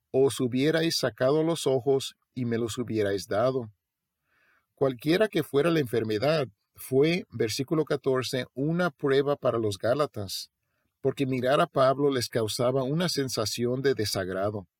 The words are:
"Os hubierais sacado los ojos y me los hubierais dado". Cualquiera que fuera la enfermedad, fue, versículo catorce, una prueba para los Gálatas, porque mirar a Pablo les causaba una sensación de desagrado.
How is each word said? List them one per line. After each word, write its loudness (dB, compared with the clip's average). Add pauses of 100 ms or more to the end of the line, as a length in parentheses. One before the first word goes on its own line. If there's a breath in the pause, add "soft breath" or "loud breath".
(120)
"Os 2
hubierais 0
sacado 0
los -2
ojos 0 (200)
y -4
me -2
los -4
hubierais -2
dado". 0 (1040)
Cualquiera 2
que -2
fuera 2
la 2
enfermedad, 0 (280)
fue, 2
versículo 0
catorce, -2
una -2
prueba 0
para 0
los -2
Gálatas, -2 (500)
porque -2
mirar 0
a 2
Pablo 2
les -2
causaba 0
una -2
sensación -4
de 2
desagrado. -4 (120)